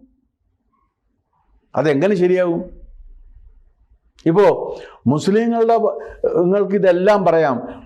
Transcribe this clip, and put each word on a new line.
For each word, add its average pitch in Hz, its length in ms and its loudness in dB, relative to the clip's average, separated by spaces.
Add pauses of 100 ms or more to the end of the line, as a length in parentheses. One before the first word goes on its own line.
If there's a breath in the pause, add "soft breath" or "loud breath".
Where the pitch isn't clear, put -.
(1800)
അതെങ്ങനെ 151 400 0
ശരിയാവും? 180 640 0 (1500)
ഇപ്പോ 165 500 2 (320 loud breath)
മുസ്ലിങ്ങളുടെ 226 720 0
വ-, 208 200 -2 (420 loud breath)
ങ്ങൾക്ക് 190 360 0
ഇതെല്ലാം 185 500 2
പറയാം, 156 420 0 (180)